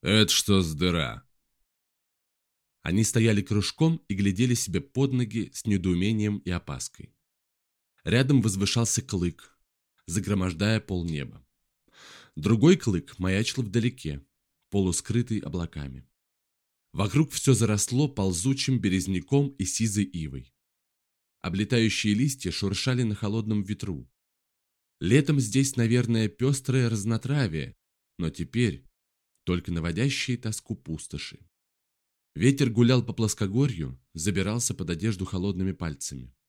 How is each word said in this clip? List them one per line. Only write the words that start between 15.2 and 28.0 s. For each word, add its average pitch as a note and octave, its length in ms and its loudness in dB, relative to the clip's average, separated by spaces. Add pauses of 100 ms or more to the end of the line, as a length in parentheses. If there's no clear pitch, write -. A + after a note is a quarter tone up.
облаками. D2 720 -8 (840)
Вокруг G#2+ 420 0
все - 200 4
заросло A2+ 540 2
ползучим A#2+ 720 0
березняком F#2+ 680 0 (100)
и G2+ 40 0
сизой G#2 420 0
ивой. C#2+ 500 -10 (840)
Облетающие G#2+ 720 0
листья B2+ 340 -2
шуршали G#2 540 -2
на G#2+ 100 0
холодном G#2+ 480 -2
ветру. F#2 480 -8 (880)
Летом C#3 400 4
здесь, C3 380 0
наверное, A#2 500 2
пестрое B2+ 640 0
разнотравие, A2 880 -2 (400)